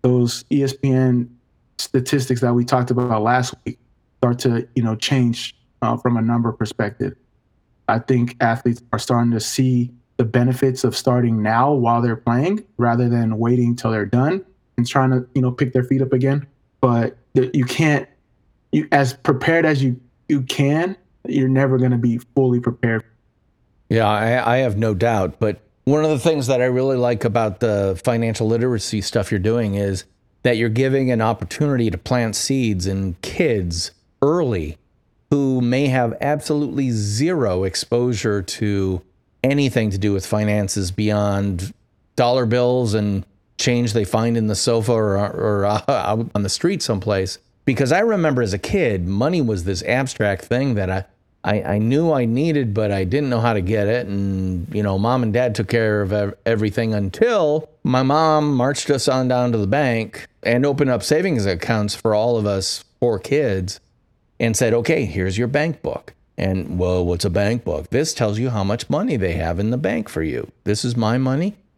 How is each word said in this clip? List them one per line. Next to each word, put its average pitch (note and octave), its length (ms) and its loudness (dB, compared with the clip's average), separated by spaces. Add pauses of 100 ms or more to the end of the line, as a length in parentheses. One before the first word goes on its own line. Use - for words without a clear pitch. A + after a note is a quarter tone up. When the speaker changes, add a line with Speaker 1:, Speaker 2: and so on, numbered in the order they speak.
Speaker 1:
those B2 500 2
E C#3+ 100 2
S C3+ 100 0
P C3+ 200 0
N B2+ 360 2 (500)
statistics B2+ 640 -2
that B2 140 2
we A#2+ 100 2
talked B2 280 0
about A#2+ 300 0
last B2 420 0
week - 120 -10 (440)
start B2 180 2
to, A#2 380 -2
you B2 80 2
know, A2 100 0
change, A#2+ 640 -2 (260)
uh, A#2 140 0
from B2 200 0
a A2+ 60 0
number A#2 300 0
perspective. G#2 640 -4 (720)
I A2+ 100 2
think A#2+ 420 0
athletes A#2 420 0 (100)
are A2+ 80 -2
starting A#2+ 320 0
to A2+ 80 0
see B2 500 0 (260)
the B2 80 2
benefits B2+ 600 0
of A2 120 0
starting A#2+ 460 0
now A#2 300 2
while A#2 300 2
they're A#2+ 120 0
playing C#3 500 0 (120)
rather A#2+ 320 2
than A#2 280 0
waiting A#2+ 380 2
till A2+ 160 -4
they're G#2 160 -2
done C#3+ 380 0 (320)
and A#2+ 100 0
trying C3 240 2
to, B2+ 240 0
you C3 80 2
know, B2+ 80 2
pick B2 220 -2
their B2+ 100 2
feet C3+ 180 0
up C3 120 0
again. C#3 340 0 (340)
But A#2 360 2 (180)
th-, B2+ 180 2
you C3 120 2
can't, D3 440 0 (640)
you, - 220 0
as C#3 200 2
prepared D#3+ 540 2
as C#3+ 160 2
you, B2 180 0 (280)
you C#3+ 140 0
can, D3+ 540 0 (300)
you're C3 220 0
never C3 300 2
gonna B2 200 2
be A#2 200 0 (180)
fully B2 240 2
prepared. A#2 420 -2 (880)
Speaker 2:
Yeah, A2 200 2
I, A2+ 460 2
I - 40 4
have A#2+ 180 0
no A2 180 0
doubt. G2+ 460 0
But G#2 220 -2 (220)
one D3 180 2
of D#3 80 2
the D3 80 0
things C#3+ 300 0
that B2+ 120 2
I B2 40 4
really B2+ 320 2
like A#2+ 280 0
about A2 360 0
the G2+ 420 0
financial A2+ 460 0
literacy A2+ 520 0
stuff G2 300 -2
you're G#2 80 0
doing G#2+ 380 0
is G2 280 -4 (380)
that A#2+ 140 2
you're A2+ 120 0
giving C3 440 0
an A2+ 80 0
opportunity A2+ 680 0
to F2+ 80 -6
plant A#2 360 -2
seeds G#2+ 540 -2
in F#2+ 340 -4
kids F#2+ 680 -2 (280)
early B2 580 0 (520)
who C3+ 300 2
may B2+ 260 2
have B2+ 340 0
absolutely C#3+ 720 -2
zero G#2+ 720 0
exposure A2 800 -2
to F#2+ 580 -2 (440)
anything C3 460 2
to G2 80 -4
do G2+ 140 0
with F#2+ 140 -2
finances G#2 640 0
beyond G2+ 840 -2 (440)
dollar B2 300 2
bills B2 460 2
and G#2 320 0 (320)
change A#2+ 360 0
they A2 120 0
find A#2 320 0
in A2 120 0
the G2+ 80 -2
sofa A#2 340 0
or, G#2+ 260 2
or, G2+ 500 0
uh, G#2 200 0
out A2+ 480 0
on G#2 80 0
the F#2+ 60 -2
street F3 340 -2
someplace. G2 560 -2 (260)
Because C3 280 0
I F#3 80 4
remember E3 420 0
as G2 100 0
a G2 60 -2
kid, G#2+ 480 0
money C3 340 0
was G#2+ 220 -2
this F2+ 220 -4
abstract A2+ 640 -2
thing B2+ 280 0
that F#2+ 160 -2
I, F#2+ 140 -4 (400)
I, G2+ 180 0 (120)
I G#2 40 0
knew C#3+ 340 2
I B2+ 120 2
needed, C3 500 0
but G#2+ 160 0
I G2 140 0
didn't C3 260 0
know A#2 100 0
how A#2+ 120 2
to G#2 80 0
get G2+ 260 0
it. A#2 220 -2
And, F#2+ 640 -2
you G#2 80 -2
know, G2 160 0
mom A#2+ 240 0
and G#2+ 100 -2
dad A#2+ 220 0
took G#2 140 -4
care G#2+ 340 0
of G2 100 -2
ev-, G2+ 220 -2 (100)
everything A2 480 0
until D#3 760 0 (160)
my B2+ 180 2
mom D3+ 540 2
marched C3+ 340 0
us C3+ 160 2
on C3 220 2
down B2 240 2
to A2+ 60 0
the G2+ 100 0
bank A#2+ 580 -2 (160)
and A#2+ 240 2
opened C#3+ 240 2
up A#2 140 0
savings D3+ 420 2
accounts G2+ 480 0
for A2 220 0
all A#2 200 2
of G#2 100 0
us G2 380 -4 (140)
four A2+ 220 0
kids G2+ 580 -2 (640)
and A#2 160 0
said, A#2 180 2
"Okay, B2 300 0
here's F#2+ 340 -2
your B2 80 0
bank D3 360 -2
book." - 320 -8 (220)
And, F#2 420 -2
"Well, F2+ 280 0
what's F2 180 -2
a F#2+ 60 0
bank G2+ 340 0
book?" D#2 260 -6
"This D3+ 220 0
tells G#2 260 -2
you B2+ 120 -2
how G#2 140 -2
much G#2 260 -4
money E3 260 -2
they F2 180 0
have E2 240 -2
in G#2+ 120 0
the B2+ 80 -2
bank G#3 300 -4
for D#2+ 140 -4
you." B1+ 280 -6 (140)
"This G#2+ 200 -2
is B2 120 -2
my A2+ 200 0
money?" C3+ 400 -2 (220)